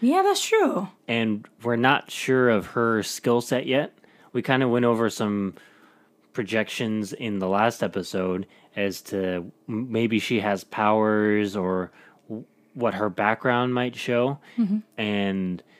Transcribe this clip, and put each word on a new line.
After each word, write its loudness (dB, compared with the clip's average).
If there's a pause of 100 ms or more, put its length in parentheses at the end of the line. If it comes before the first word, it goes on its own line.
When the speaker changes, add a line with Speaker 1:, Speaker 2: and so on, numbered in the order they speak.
Speaker 1:
Yeah, 4
that's 2
true. 2 (200)
Speaker 2:
And 0 (160)
we're 0
not 2
sure 2
of 2
her 0
skill 0
set -2
yet. 0 (400)
We 0
kinda 2
went 2
over 2
some -2 (800)
projections -4
in -6
the -2
last 2
episode -4 (280)
as -4
to -4 (180)
m-, -6
maybe 2
she 0
has -2
powers 2
or -2 (360)
w-, -12 (300)
what -2
her 0
background 0
might -2
show. -2 (180)
Speaker 1:
Mm-hmm. 0 (180)
Speaker 2:
And -2 (180)